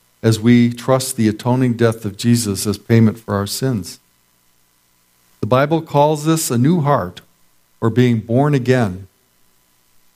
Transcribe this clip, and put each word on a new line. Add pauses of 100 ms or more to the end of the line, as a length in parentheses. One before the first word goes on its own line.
(220)
as
we
trust
the
atoning
death
of
Jesus
as
payment
for
our
sins. (1400)
The
Bible
calls
this
a
new
heart (600)
or
being
born
again. (1080)